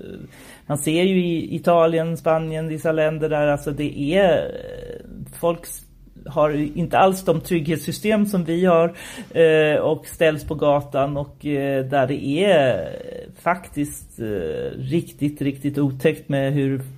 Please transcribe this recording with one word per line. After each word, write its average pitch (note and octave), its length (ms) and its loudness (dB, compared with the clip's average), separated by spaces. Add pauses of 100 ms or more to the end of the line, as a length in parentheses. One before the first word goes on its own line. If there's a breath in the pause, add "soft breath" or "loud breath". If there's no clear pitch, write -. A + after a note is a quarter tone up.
(680 loud breath)
man D3 120 -2
ser D#3+ 240 0
ju F#3 240 4
i E3+ 300 -2
Italien, E3 600 2
Spanien, D#3+ 520 -2
vissa D#3 240 -2
länder D#3 360 0
där, D3 180 0
alltså C#3+ 240 -2
det D3 280 -4 (180)
är, F#3 220 6
eh, - 680 -10 (340)
folk E3+ 220 -2
s-, - 200 -16 (460)
har D3+ 220 2 (280)
inte D#3+ 200 0
alls F#3+ 260 4
de E3 160 2
trygghetssystem F3 840 0
som F#3+ 180 -2
vi E3+ 200 0
har, F3 320 4 (340 loud breath)
eh, D#3 500 4
och D3 260 0
ställs D#3 380 0
på D#3+ 100 -4
gatan C#3+ 640 0
och, C#3+ 300 -8
eh, C#3 380 0
där C3+ 220 2
det C3 200 -4 (180)
är B2+ 540 2 (420)
faktiskt, - 760 -6
eh, D#2+ 600 -4
riktigt, D3 640 -4
riktigt C#3 360 -4
otäckt C#3+ 500 0
med C#3 240 0
hur C3+ 300 0 (160)